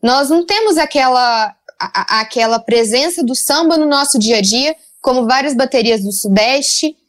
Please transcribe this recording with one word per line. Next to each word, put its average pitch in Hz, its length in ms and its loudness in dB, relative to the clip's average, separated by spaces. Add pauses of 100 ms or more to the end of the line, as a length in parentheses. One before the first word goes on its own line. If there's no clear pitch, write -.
nós 262 260 2
não 339 160 2
temos 403 320 0
aquela, 254 760 0 (240)
a, - 380 -4
a, 220 40 0
aquela 226 380 0
presença 240 640 0
do 247 120 -2
samba 320 420 0
no 311 100 2
nosso 285 320 0
dia 220 200 0
a - 20 0
dia, 240 340 0 (260)
como 254 260 0
várias 269 280 0
baterias 233 480 0
do 196 80 -4
Sudeste 233 840 0 (120)